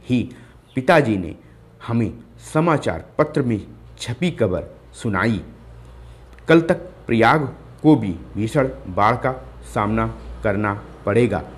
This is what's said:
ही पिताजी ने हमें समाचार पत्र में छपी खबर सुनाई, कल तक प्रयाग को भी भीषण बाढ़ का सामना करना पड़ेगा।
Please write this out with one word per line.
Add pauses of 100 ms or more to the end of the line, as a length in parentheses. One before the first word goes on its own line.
ही (460)
पिताजी
ने (520)
हमें (340)
समाचार
पत्र
में (300)
छपी
खबर (300)
सुनाई, (1080)
कल
तक
प्रयाग (280)
को
भी
भीषण
बाढ़
का (220)
सामना (240)
करना (200)
पड़ेगा।